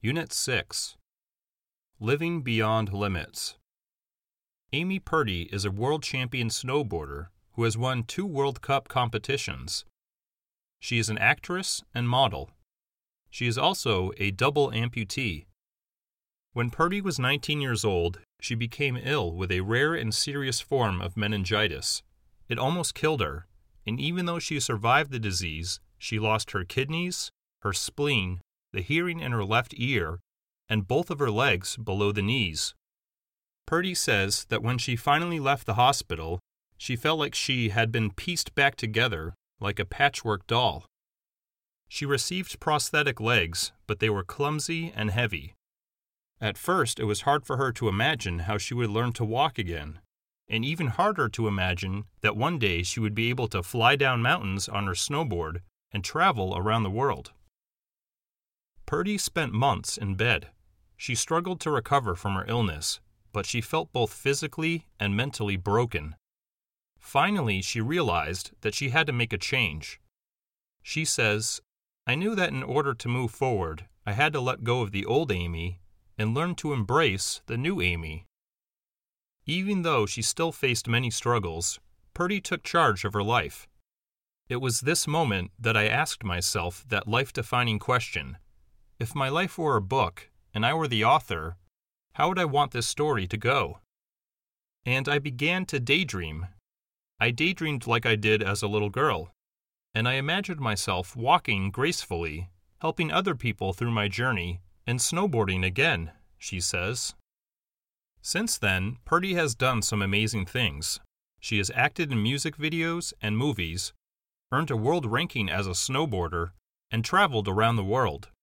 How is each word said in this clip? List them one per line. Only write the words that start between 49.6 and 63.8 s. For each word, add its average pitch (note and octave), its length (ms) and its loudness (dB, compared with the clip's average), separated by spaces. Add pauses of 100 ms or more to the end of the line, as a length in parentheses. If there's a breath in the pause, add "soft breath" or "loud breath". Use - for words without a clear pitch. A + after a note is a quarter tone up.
and A2+ 160 0
even D#3+ 220 -2
harder E3 420 2
to A2+ 180 0
imagine F#2+ 560 -2 (160)
that G#2 160 2
one D3 220 0
day F#2 240 2
she F2+ 180 -4
would G#2+ 140 0
be A#2 160 0
able B2 180 -2
to F#2+ 140 -4
fly A#2+ 340 6
down B2+ 240 2
mountains A#2 480 0
on G2+ 180 -2
her F#2 60 -2
snowboard F2 680 -2 (320)
and G2 120 -4
travel C3+ 540 2
around A2 240 2
the G2 80 0
world. A2+ 420 -2 (1500)
Purdy F#3 340 0
spent - 340 -2
months A#2 460 0
in G2 160 -2
bed. A2+ 360 0 (460)
She - 200 -4
struggled F3 460 -2
to D#3 100 0
recover B2 420 2
from G2 220 -2
her F#2+ 100 -2
illness, G2+ 540 0 (320)
but G2+ 120 -2
she - 160 -2
felt D#3+ 320 -2